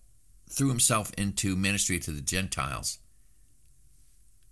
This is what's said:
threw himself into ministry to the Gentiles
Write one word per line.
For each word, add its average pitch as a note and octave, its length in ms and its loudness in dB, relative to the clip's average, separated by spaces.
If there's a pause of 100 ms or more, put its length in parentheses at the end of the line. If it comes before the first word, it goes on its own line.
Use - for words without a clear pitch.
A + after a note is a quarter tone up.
(500)
threw C#3 180 2
himself A2+ 460 2
into G2 420 0
ministry G2 440 2
to - 100 -6
the D2 100 -6
Gentiles C#2 800 -4 (1500)